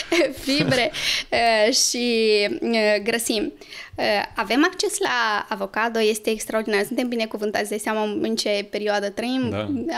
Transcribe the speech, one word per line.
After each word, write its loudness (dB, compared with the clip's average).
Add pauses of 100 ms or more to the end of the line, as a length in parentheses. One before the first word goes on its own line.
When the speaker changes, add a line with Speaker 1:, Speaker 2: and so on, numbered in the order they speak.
(400)
Speaker 1:
fibre, 2 (360)
eh, 4
și, 2 (540)
eh, 2
grăsimi. 0 (440)
Eh, -2 (320)
avem 2
acces -2
la 0
avocado, -2
este 0
extraordinar. 0
Suntem -2
binecuvântați, -2
dai -4
seama -2
în -2
ce -2
perioadă -2
trăim. -2
Speaker 2:
Da. -4 (300)